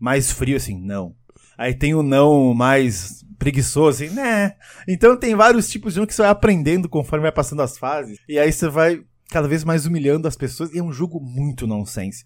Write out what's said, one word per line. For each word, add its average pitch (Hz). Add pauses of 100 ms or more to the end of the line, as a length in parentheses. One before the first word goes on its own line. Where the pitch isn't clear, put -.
mais 127
frio, 135
assim, 117
Não. 95 (420)
Aí 123
tem 147
o 156
não 139
mais 123 (160)
preguiçoso, 139
assim, 160
Né. 220 (320)
Então 226
tem 233
vários 226
tipos 208
de 165
não 214
que -
você -
vai 202
aprendendo 185
conforme 151
vai 156
passando 147
as 131
fases. 135 (100)
E 147
aí 151
você 160
vai 160 (260)
cada 156
vez 151
mais 160
humilhando 160
as -
pessoas, 143
e 170
é 175
um 170
jogo 160
muito 131
nonsense. 104